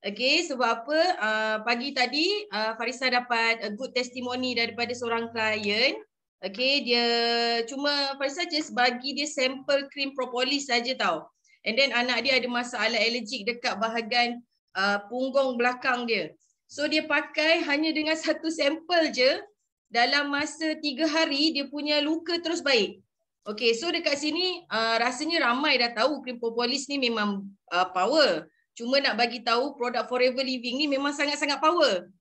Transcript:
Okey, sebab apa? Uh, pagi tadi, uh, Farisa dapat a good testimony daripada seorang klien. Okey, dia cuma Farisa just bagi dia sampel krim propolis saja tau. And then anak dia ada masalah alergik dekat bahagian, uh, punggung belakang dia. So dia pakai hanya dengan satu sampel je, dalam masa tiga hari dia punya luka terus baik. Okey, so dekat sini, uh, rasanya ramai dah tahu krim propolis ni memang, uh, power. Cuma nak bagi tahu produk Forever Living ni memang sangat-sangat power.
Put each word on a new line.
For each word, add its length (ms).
Okey, 480
sebab 320
apa? 180
Uh, 400
pagi 320
tadi, 320
uh, 240
Farisa 320
dapat 560
a 80
good 240
testimony 640
daripada 400
seorang 320
klien. 640
Okey, 400
dia 240
cuma 480
Farisa 320
just 240
bagi 400
dia 160
sampel 640
krim 240
propolis 480
saja 320
tau. 320
And 160
then 160
anak 320
dia 160
ada 80
masalah 480
alergik 480
dekat 320
bahagian, 640
uh, 320
punggung 560
belakang 480
dia. 240
So 240
dia 160
pakai 640
hanya 240
dengan 240
satu 320
sampel 640
je, 240
dalam 480
masa 480
tiga 240
hari 480
dia 160
punya 320
luka 400
terus 240
baik. 400
Okey, 320
so 160
dekat 240
sini, 480
uh, 320
rasanya 480
ramai 320
dah 160
tahu 320
krim 160
propolis 480
ni 80
memang, 480
uh, 240
power. 560
Cuma 260
nak 160
bagi 240
tahu 320
produk 320
Forever 340
Living 380
ni 80
memang 240
sangat-sangat 480
power. 480